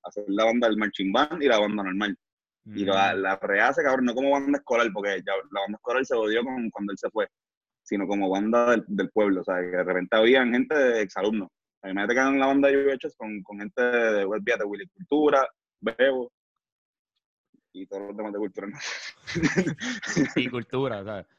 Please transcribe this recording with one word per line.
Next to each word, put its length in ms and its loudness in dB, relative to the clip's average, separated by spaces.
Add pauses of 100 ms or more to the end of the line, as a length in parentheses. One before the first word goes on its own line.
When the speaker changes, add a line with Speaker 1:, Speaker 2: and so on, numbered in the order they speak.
Speaker 1:
hacer 260 -10
la 160 2
banda 240 4
del 80 2
marching 360 -2
band 300 2
y 40 2
la 140 6
banda 240 -2
normal. 320 -4 (500)
Y 180 -6
la, 300 4
Speaker 2:
Mm. 60 -2
Speaker 1:
la 160 0
rehace, 460 2
cabrón, 240 2
no 80 -2
como 180 0
banda 260 0
escolar, 340 0
porque 320 -4
ya 80 -4 (200)
la 80 -4
banda 160 -6
escolar 280 -2
se 100 -2
odió 300 2
con, 260 -6
cuando 220 -8
él 60 -10
se 120 -6
fue, 180 -4 (560)
sino 240 -4
como 200 0
banda 440 2
del, 160 0
del 220 -4
pueblo, 300 2
o 40 -10
sea, 160 -2
que 80 -4
de 160 -2
repente 320 -2
habían 360 4
gente 240 0
de 260 2
exalumnos. 460 -2 (340)
A 60 -12
mí 60 -6
me 140 -2
quedan 260 2
en 60 2
la 60 4
banda 220 4
de 80 4
U 100 4
V 60 4
H 140 -6
S 100 -10
con, 260 -10
con 180 -14
gente 220 -6
de, 420 2
olvídate, 400 -2
Willy 240 -8
Cultura, 600 2 (320)
Bebo, 500 0 (1400)
y 140 -14
todos 220 -10
los 80 -12
demás 160 -8
de 60 -6
Cultura, 280 -8
¿no? 120 -12 (480)
<laughs> 1120 -2
Speaker 2:
Y 140 0
Cultura, 500 -4
o 40 -12
sea, 220 -10 (120)